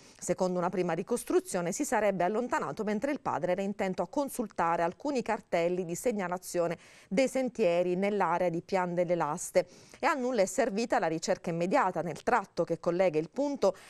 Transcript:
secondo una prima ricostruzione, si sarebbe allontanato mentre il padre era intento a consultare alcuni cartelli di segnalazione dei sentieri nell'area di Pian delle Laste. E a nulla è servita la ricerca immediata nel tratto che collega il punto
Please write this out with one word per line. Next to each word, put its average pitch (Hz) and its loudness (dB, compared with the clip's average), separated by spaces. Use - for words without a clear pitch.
secondo 180 0
una 175 0
prima 180 0
ricostruzione, 202 -2
si 285 -4
sarebbe 202 2
allontanato 220 -2
mentre 214 -2
il 269 -4
padre 151 -2
era 185 0
intento 196 -2
a 175 -2
consultare 190 0
alcuni 247 -2
cartelli 180 0
di 165 -4
segnalazione 180 -2
dei 254 4
sentieri 180 2
nell'area 185 2
di 170 -2
Pian 180 -2
delle 175 2
Laste. 170 0
E 247 -2
a 330 4
nulla 247 0
è 190 4
servita 233 0
la 180 0
ricerca 165 -2
immediata 190 2
nel 156 -6
tratto 196 0
che 165 -2
collega 175 2
il 160 0
punto 190 0